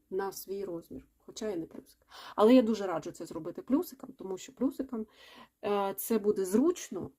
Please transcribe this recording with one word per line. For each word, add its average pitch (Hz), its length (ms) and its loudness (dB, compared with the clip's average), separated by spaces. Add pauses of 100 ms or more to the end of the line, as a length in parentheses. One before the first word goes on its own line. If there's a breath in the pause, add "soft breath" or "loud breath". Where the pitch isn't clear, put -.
(100)
на 190 220 -4
свій 196 320 -10
розмір? 170 380 -10 (240)
Хоча - 240 -8
я 185 60 -4
не 165 100 -6
плюсик. - 400 -20 (300 loud breath)
Але 220 180 10
я 254 80 12
дуже 214 240 0
раджу 165 240 -4
це 170 160 -12
зробити 165 360 -10
плюсиком, - 500 -2
тому 190 260 -8
що - 140 -16
плюсиком, 262 540 -4 (580 loud breath)
е, 202 320 0
це - 220 0
буде 202 260 0
зручно, 208 760 0